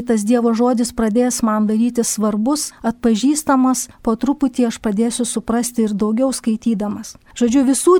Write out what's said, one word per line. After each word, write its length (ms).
tas 160
Dievo 320
žodis 400
pradės 480
man 240
daryti 400
svarbus, 640
atpažįstamas, 1000
po 80
truputį 540
aš 100
pradėsiu 480
suprasti 640
ir 60
daugiau 360
skaitydamas. 840
Žodžiu, 320
visų 340